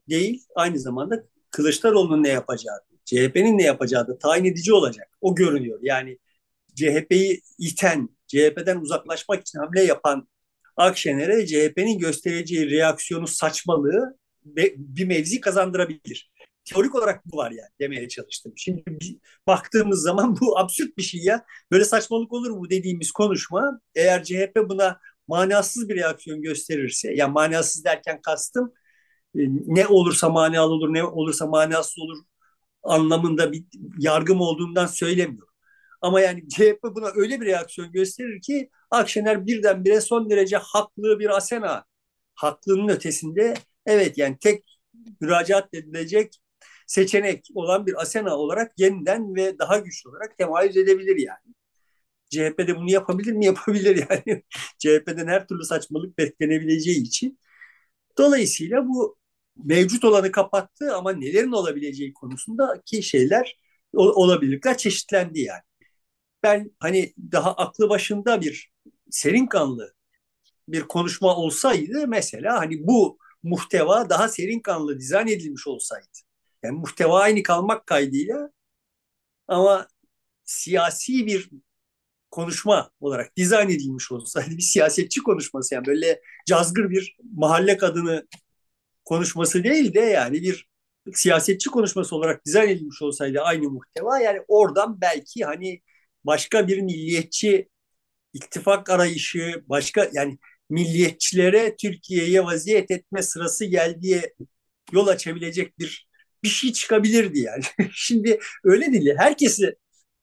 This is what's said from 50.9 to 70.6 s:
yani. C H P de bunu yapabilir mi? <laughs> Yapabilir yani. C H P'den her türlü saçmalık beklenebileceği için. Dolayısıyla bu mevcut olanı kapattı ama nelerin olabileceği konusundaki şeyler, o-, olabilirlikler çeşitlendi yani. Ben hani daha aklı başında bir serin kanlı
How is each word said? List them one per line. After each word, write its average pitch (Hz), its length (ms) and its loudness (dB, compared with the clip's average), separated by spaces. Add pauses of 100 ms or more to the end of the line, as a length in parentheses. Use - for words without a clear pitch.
yani. - 380 -8 (760)
C 156 160 -2
H 156 100 -4
P 180 120 -2
de 170 80 0
bunu 175 160 -2
yapabilir 190 400 0
mi? 214 140 2
<laughs> - 0 -
Yapabilir 190 640 2
yani. 208 340 -2 (360)
C 151 160 4
H 151 80 4
P'den 165 240 -8
her 190 200 0
türlü 170 180 -8
saçmalık 160 520 -6
beklenebileceği 156 840 0
için. 247 380 -6 (800)
Dolayısıyla 254 720 2
bu 254 300 -2 (400)
mevcut 180 480 2
olanı 196 260 4
kapattı 196 640 -2
ama 185 180 -4
nelerin 180 380 0
olabileceği 143 600 -4
konusundaki 185 920 -6
şeyler, 175 560 2 (340)
o-, 196 300 6
olabilirlikler 175 540 2
çeşitlendi 180 640 -2
yani. 110 220 -6 (800)
Ben 208 360 2
hani 185 340 0 (180)
daha 170 220 0
aklı 196 360 0
başında 208 520 0
bir 147 300 -8 (380)
serin 233 380 2
kanlı 131 460 -4 (760)